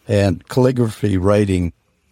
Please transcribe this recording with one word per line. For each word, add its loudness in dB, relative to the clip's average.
and 0
calligraphy 0
writing 0